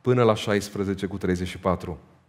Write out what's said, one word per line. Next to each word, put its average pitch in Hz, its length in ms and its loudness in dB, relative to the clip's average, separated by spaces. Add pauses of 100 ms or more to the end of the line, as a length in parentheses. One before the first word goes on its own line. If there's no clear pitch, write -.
până 123 220 4
la 107 120 6
șaisprezece 101 680 -2
cu 95 120 -6
treizeci 90 300 -2
și 90 100 -12
patru. 87 400 -2 (320)